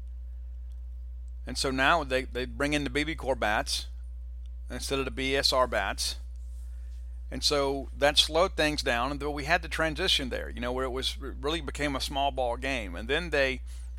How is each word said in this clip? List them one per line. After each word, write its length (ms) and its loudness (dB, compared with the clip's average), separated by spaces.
And 100 -6
so 140 2
now 320 6
they, 200 2
they 220 -2
bring 280 0
in 100 2
the 60 -2
B 140 2
B 120 -2
Core 200 0
bats 520 0
instead 300 -2
of 60 0
the 60 -4
B 240 0
S 160 4
R 160 6
bats. 500 0
And 140 -6
so 540 2
that 200 6
slowed 380 6
things 280 4
down, 280 2
and 80 -4
though 120 -2
we 140 -4
had 160 4
the 80 -8
transition 600 2
there, 200 -4
you 100 -8
know, 140 -2
where 120 0
it 60 -2
was, 300 -2
it 180 -8
really 220 -2
became 340 -2
a 60 0
small 280 0
ball 280 0
game. 360 -2
And 140 -6
then 220 0
they 320 2